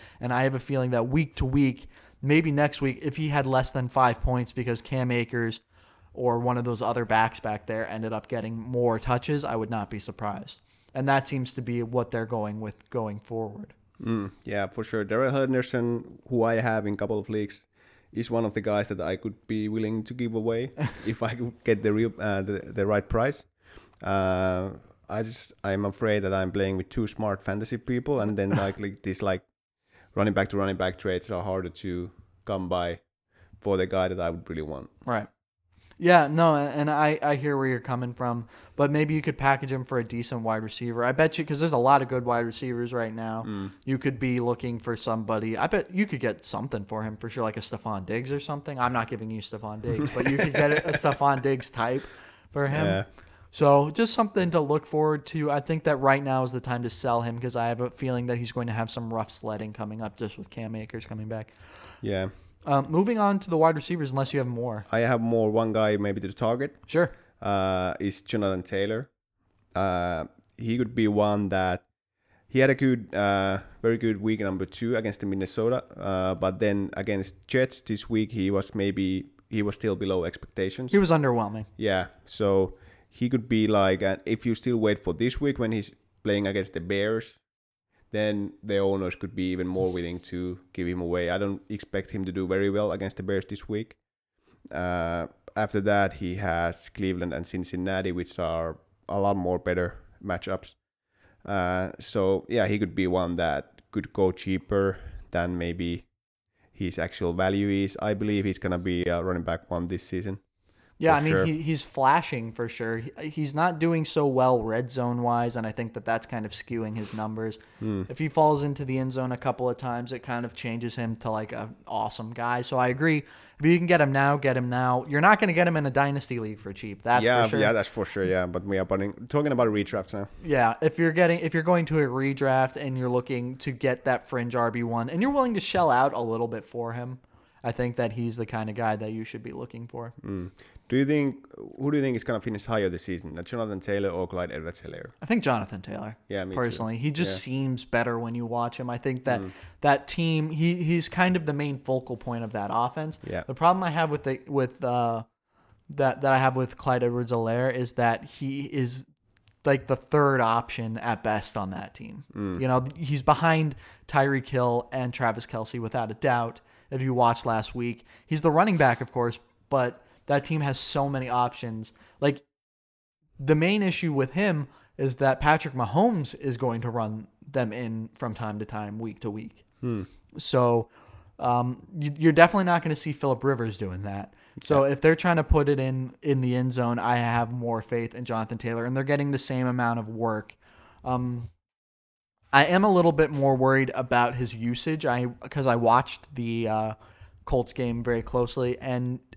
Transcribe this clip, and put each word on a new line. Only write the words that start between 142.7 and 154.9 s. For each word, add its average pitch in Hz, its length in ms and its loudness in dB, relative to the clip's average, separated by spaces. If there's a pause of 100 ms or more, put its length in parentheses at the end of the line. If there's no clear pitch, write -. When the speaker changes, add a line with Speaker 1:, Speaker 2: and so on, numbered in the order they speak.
Speaker 2:
this 85 140 -6
season, 85 340 -8
uh, 87 40 -8
Jonathan 107 380 -6
Taylor 98 300 -2
or 90 160 -2
Clyde 90 260 -6
Edwards-Helaire? 78 600 -12 (100)
Speaker 1:
I - 20 -10
think 226 180 0
Jonathan 107 380 -2
Taylor. - 380 -10 (100)
Speaker 2:
Yeah, 98 160 -4
me 95 100 -8
too. 123 60 -2
Speaker 1:
Personally, 113 380 -2
he 135 120 -2
just 151 220 -2
Speaker 2:
Yeah. 95 200 -4
Speaker 1:
seems 131 340 -4
better 117 320 0
when 117 160 -6
you 120 100 -4
watch 117 340 -4
him. 123 120 -6
I 120 80 -6
think 127 260 -4
that 120 160 0
Speaker 2:
Mm. 95 100 -8 (300)
Speaker 1:
that 143 260 4
team, 160 440 0
he, 165 240 2
he's 170 340 0
kind 180 280 2
of 160 100 -4
the 147 80 0
main 143 240 -2
focal 127 400 -4
point 117 260 -6
of 107 80 -8
that 101 180 -4
offense. 127 560 -2
Speaker 2:
Yeah. - 200 -6
Speaker 1:
The 135 80 -8
problem 180 280 4
I 180 80 0
have 160 200 0
with 147 140 -4
the, 131 220 -2
with, 135 380 -2
uh, 120 380 0 (640)